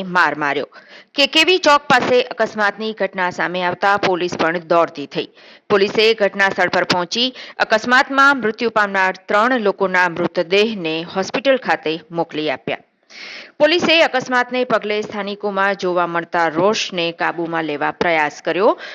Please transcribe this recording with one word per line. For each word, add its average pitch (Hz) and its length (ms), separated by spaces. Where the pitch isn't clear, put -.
માર 175 320
માર્યો. 143 340
કે 277 140
કે 320 160
વી 359 160
ચોક 294 340
પાસે 247 240
અકસ્માતની 214 580
ઘટના 196 380
સામે 170 320
આવતા 196 340
પોલીસ 180 400
પણ 165 360
દોડતી 147 340
થઈ. - 220
પોલીસે 208 340
ઘટના 196 340
સ્થળ 185 200
પર 175 160
પહોંચી 180 420
અકસ્માતમાં 277 760
મૃત્યુ 226 340
પામનાર 196 420
ત્રણ 220 400
લોકોના 185 420
મૃતદેહને 175 920
હોસ્પિટલ 214 540
ખાતે 160 360
મોકલી 156 380
આપ્યા. 127 340
પોલીસે 320 460
અકસ્માતને 247 640
પગલે 214 360
સ્થાનિકોમાં 202 800
જોવા 180 260
મળતા 170 420
રોષને 180 640
કાબૂમાં 165 600
લેવા 147 200
પ્રયાસ 156 500
કર્યો. 180 300